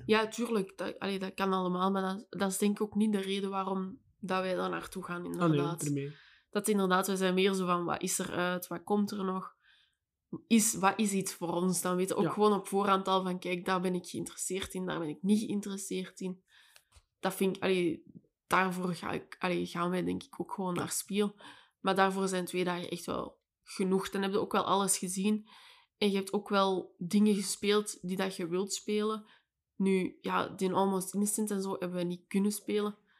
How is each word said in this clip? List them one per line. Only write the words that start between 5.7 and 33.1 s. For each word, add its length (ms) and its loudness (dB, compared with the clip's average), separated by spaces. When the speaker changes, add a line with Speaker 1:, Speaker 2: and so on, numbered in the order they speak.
Speaker 2:
ermee. 280 -4
Speaker 1:
Dat 180 -2
inderdaad, 400 4
we 100 0
zijn 160 2
meer 200 6
zo 120 0
van, 200 0
wat 160 -2
is 180 -2
er 120 -4
uit? 360 -2
Wat 160 -8
komt 280 2
er 120 -4
nog? 340 -4
Is, 280 6
wat 240 2
is 120 2
iets 220 -2
voor 200 -6
ons? 280 2
Dan 140 0
weten 200 0
we 60 0
ook 60 4
Speaker 2:
Ja. 60 0
Speaker 1:
gewoon 200 4
op 140 -2
voorhand 400 2
al 160 2
van... 160 -2
Kijk, 260 -4
daar 160 0
ben 140 0
ik 100 -4
geïnteresseerd 680 -6
in, 120 -6
daar 140 -4
ben 100 -4
ik 120 -10
niet 180 4
geïnteresseerd 800 -6
in. 240 -8
Dat 160 -4
vind 200 2
ik... 80 -10
Allee, 400 2
daarvoor 460 2
ga 180 -6
ik, 280 -6
allee, 260 0
gaan 240 -2
wij 140 0
denk 200 -2
ik 160 -18
ook 120 -6
gewoon 220 -4
naar 180 -2
Spiel. 440 0
Maar 160 0
daarvoor 320 4
zijn 180 0
twee 180 -2
dagen 260 -2
echt 160 -6
wel 340 -6
genoeg. 460 0
Dan 120 -2
heb 100 0
je 80 2
ook 120 -2
wel 140 2
alles 320 2
gezien. 500 -2
En 140 2
je 40 0
hebt 180 -2
ook 160 -2
wel 480 2
dingen 380 4
gespeeld 680 0
die 160 -4
dat 180 -2
je 120 -6
wilt 260 -2
spelen. 520 -2
Nu, 460 2
ja, 260 0
die 260 -2
Almost 400 2
Innocent 380 0
en 100 -2
zo 180 -4
hebben 180 -4
we 60 0
niet 240 -4
kunnen 240 2
spelen. 460 -2